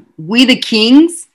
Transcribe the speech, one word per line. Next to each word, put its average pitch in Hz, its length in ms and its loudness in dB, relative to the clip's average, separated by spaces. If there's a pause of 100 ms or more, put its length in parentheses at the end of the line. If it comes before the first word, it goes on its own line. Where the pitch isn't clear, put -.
(180)
We 220 280 -4
the 247 120 0
Kings 254 760 0